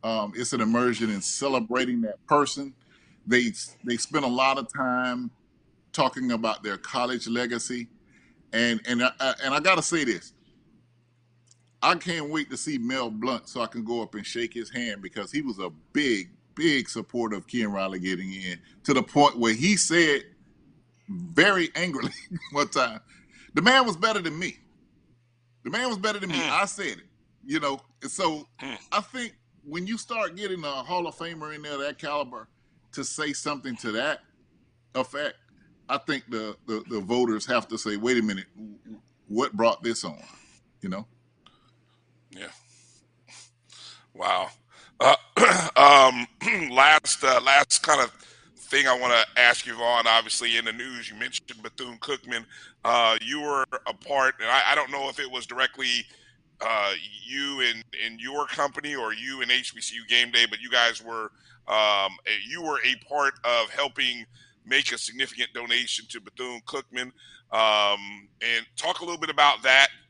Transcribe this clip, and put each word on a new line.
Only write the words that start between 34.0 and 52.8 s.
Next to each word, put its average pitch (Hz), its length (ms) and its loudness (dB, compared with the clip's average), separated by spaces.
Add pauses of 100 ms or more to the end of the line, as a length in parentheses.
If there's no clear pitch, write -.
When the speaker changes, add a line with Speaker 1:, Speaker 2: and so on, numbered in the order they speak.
Speaker 1:
effect, 135 420 -6 (520)
I 143 100 -2
think 139 320 -4
the, 110 260 -6 (100)
the, 110 220 -6
the 110 120 -4
voters 113 440 0
have 120 240 -2
to 113 80 -8
say, 104 220 -4
"Wait 123 180 2
a 117 60 2
minute, 98 240 -4 (800)
what 113 240 -2
brought 110 300 2
this 113 200 -4
on?" 80 200 -10 (580)
You 98 80 -8
know? 98 180 -8 (1200)
Speaker 2:
Yeah. 87 180 -16 (1700)
Wow. 92 340 0 (520)
Uh, 131 140 10 (220)
<clears throat> 185 400 6
um, 131 500 10 (140)
<clears throat> 175 300 -2
last, 143 540 6
uh, 131 200 6
last 139 380 6
kind 147 180 4
of 120 100 2 (460)
thing 139 300 0
I 127 120 4
wanna 120 240 6 (140)
ask 120 300 4
you, 117 100 -10
Vaughn, 117 300 2
obviously 113 500 2
in 117 80 0
the 110 80 -4
news, 120 360 -10
you 107 80 -16
mentioned 117 460 -10
Bethune-Cookman. 123 840 -8 (400)